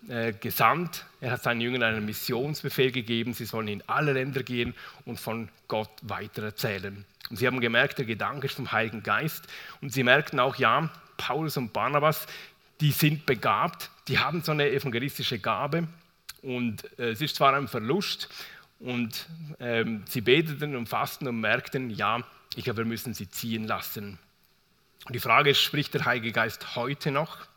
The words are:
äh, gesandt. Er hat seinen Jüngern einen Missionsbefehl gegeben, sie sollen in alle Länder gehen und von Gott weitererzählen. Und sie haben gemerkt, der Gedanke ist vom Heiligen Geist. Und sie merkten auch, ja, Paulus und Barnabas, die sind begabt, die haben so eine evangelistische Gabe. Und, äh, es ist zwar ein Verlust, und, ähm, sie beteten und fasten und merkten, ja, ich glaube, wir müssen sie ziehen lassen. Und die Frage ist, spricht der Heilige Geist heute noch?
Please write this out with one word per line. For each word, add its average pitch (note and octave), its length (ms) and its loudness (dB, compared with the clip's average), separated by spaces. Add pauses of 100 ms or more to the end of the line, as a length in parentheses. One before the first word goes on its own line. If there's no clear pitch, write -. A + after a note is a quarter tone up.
(100)
äh, A#2 240 -2
gesandt. B2 720 2 (160)
Er B2 100 -2
hat B2 120 -4
seinen A#2+ 180 2
Jüngern B2 220 0
einen A2 220 2
Missionsbefehl C3 840 0
gegeben, A#2 420 -2
sie A#2 120 -8
sollen A2 240 -4
in G2+ 180 -6
alle D3 240 2
Länder C3 320 -2
gehen B2 300 -2 (320)
und A#2+ 140 -8
von A2+ 280 -6 (220)
Gott G#2+ 220 -2 (100)
weitererzählen. G2+ 1040 -6 (240)
Und A2+ 80 -10
sie B2 100 4
haben B2+ 140 2
gemerkt, A#2 380 2
der B2+ 60 0
Gedanke A2 420 -4
ist - 80 -6
vom A#2 160 -6
Heiligen A2 300 0
Geist. A2 460 -2 (340)
Und C3 120 -8
sie C3 100 2
merkten C3+ 360 6
auch, C3 180 4
ja, C3 320 4 (260)
Paulus D3+ 400 -2
und B2 160 -2
Barnabas, C#3+ 560 2 (540)
die D3+ 100 4
sind D3 340 4
begabt, B2+ 640 0 (200)
die C3 100 2
haben D3+ 220 0
so D#3+ 100 -2
eine D3 180 4
evangelistische B2+ 720 -2
Gabe. C#3+ 480 0 (540)
Und, B2 420 -4 (160)
äh, A#2+ 120 -2
es A2 100 -4
ist D3 160 -4
zwar C#3 160 8
ein C#3 160 0
Verlust, B2+ 580 -2 (520)
und, A#2+ 500 -4 (320)
ähm, A2+ 440 0
sie - 140 -4
beteten C#3+ 560 4
und A#2 140 -6
fasten C#3 400 -2
und A#2 100 -2
merkten, A#2+ 500 0
ja, G#2+ 320 0 (360)
ich B2 80 -6
glaube, A2+ 140 -2
wir A2+ 60 0
müssen A2+ 280 -4
sie G2+ 160 -10
ziehen A2+ 340 -4
lassen. G2+ 560 -6 (840)
Und A#2+ 100 -8
die A#2 60 -2
Frage C#3 300 8
ist, C3 100 6
spricht - 320 0
der D3 100 2
Heilige A#2 300 0
Geist - 420 0
heute C#3 360 -2
noch? D3 460 -2